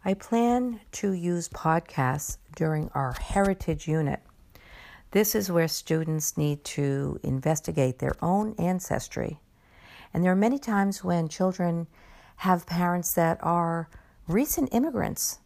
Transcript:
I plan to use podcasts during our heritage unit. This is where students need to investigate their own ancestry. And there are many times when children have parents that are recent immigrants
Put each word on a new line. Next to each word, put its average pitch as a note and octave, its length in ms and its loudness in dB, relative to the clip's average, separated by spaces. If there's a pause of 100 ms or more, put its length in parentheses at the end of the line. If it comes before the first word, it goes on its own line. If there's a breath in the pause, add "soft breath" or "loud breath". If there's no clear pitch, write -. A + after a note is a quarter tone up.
I F#3+ 100 2
plan A#3+ 640 2 (120)
to G3+ 200 -2
use F3 380 -2
podcasts D3+ 880 0 (180)
during D#3 380 0
our C3+ 180 -2
heritage F#3+ 760 0
unit. D#3 340 0 (880 loud breath)
This G#3 240 2
is G3+ 160 -2
where E3 180 4
students D#3 680 -2
need D3 260 0
to C#3 580 -2
investigate C3+ 760 0
their - 240 -2
own G#3 360 0
ancestry. - 800 -4 (760 loud breath)
And F3 100 2
there F#3 80 4
are F#3 40 4
many A#3 220 2
times G3 440 0
when F3 260 0
children F3 600 0 (480 loud breath)
have F3+ 280 2
parents F3 500 0
that E3 280 4
are E3 480 0 (380 soft breath)
recent C4 440 0
immigrants - 720 -2